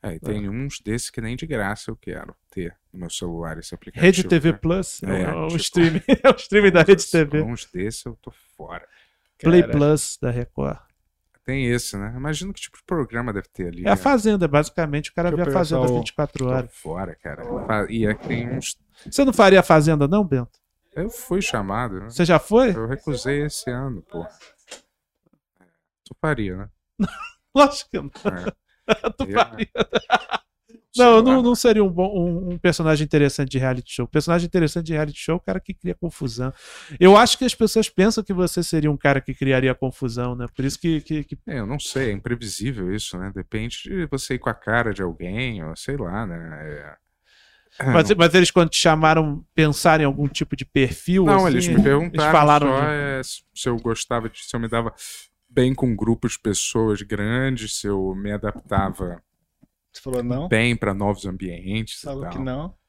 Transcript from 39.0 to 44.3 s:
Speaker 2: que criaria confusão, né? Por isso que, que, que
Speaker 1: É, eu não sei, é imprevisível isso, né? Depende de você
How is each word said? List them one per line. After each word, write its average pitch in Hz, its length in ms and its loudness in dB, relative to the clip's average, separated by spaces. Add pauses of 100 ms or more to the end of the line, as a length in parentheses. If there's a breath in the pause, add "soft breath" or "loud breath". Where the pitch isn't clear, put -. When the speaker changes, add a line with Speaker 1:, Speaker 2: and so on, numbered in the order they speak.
Speaker 2:
que 135 120 -10
criaria 131 440 0
confusão, 123 580 -6
né? 120 120 -10 (100)
Por 131 80 -4
isso 135 120 -4
que, 160 260 -2
que, 156 200 -6
que - 240 -12
Speaker 1:
É, 151 140 -8
eu 101 60 -6
não 135 120 -6
sei, 131 320 -4
é - 20 -4
imprevisível 107 800 -6
isso, 104 240 -8
né? 95 160 -10
Depende 107 520 -10
de 185 220 -6
você 135 280 -8